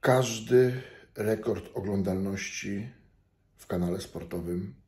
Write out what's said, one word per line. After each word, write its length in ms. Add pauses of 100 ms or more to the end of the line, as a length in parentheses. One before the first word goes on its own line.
Każdy 800 (340)
rekord 580
oglądalności 1160 (680)
w 120
kanale 340
sportowym 760 (120)